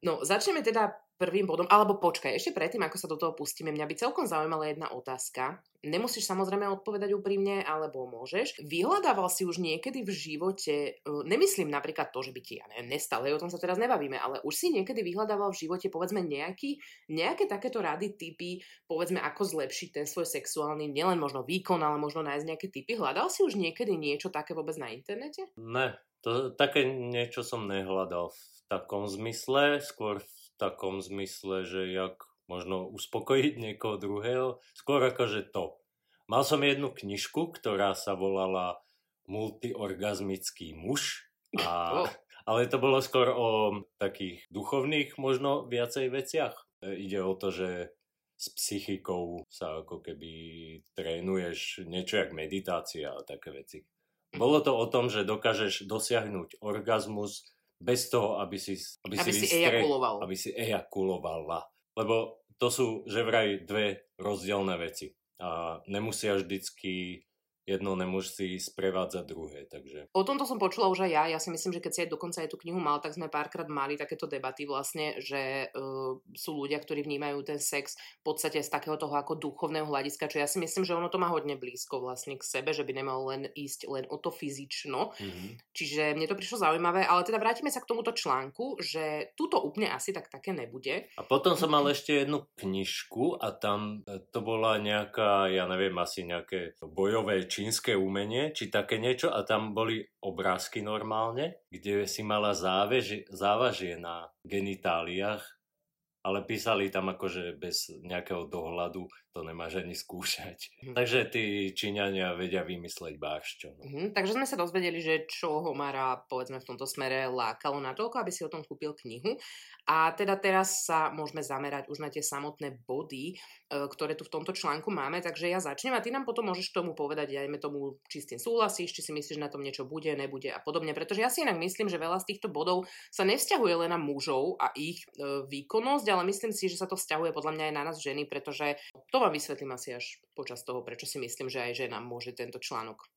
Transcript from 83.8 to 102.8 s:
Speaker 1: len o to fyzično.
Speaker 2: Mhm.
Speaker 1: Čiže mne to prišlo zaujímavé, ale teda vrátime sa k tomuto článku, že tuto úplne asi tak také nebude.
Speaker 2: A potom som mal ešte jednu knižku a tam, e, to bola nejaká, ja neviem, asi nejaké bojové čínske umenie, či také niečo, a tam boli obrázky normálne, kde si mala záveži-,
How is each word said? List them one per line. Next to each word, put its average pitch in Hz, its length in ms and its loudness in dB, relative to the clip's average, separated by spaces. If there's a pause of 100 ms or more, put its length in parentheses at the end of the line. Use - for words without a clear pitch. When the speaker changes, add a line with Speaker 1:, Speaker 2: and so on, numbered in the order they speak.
Speaker 1:
len 135 180 -2
o 147 120 -6
to 165 160 -2
fyzično. 139 800 -4
Speaker 2:
Mhm. 98 460 -10 (100)
Speaker 1:
Čiže 151 460 0
mne 160 100 0
to 196 80 0
prišlo 196 300 -2
zaujímavé, 175 400 4
ale 180 180 6
teda 220 140 2
vrátime 247 320 2
sa 269 100 -2
k - 80 -16
tomuto 226 240 0
článku, 143 680 -2
že 156 520 -4
tuto - 280 2
úplne 165 260 0
asi - 240 -4
tak 190 160 -6
také - 240 -8
nebude. 131 640 -4
Speaker 2:
A - 100 -10
potom 135 320 6
som 156 140 4
mal 147 180 8
ešte 143 380 4
jednu 147 160 0 (160)
knižku 98 800 0
a 104 160 0
tam, 107 500 0
e, 98 220 -10
to - 160 -4
bola 110 340 4
nejaká, 104 720 4
ja 92 220 4
neviem, 92 260 2
asi 87 300 -2
nejaké 87 560 -4
bojové 95 720 2
čínske 110 400 0
umenie, 104 640 2
či - 160 -4
také 107 240 2
niečo, 127 320 2
a 104 160 2
tam 107 320 2
boli 110 320 0 (160)
obrázky 92 560 0
normálne, 110 880 0
kde 101 400 0
si 110 160 -4
mala 104 320 4
záveži-, 95 720 2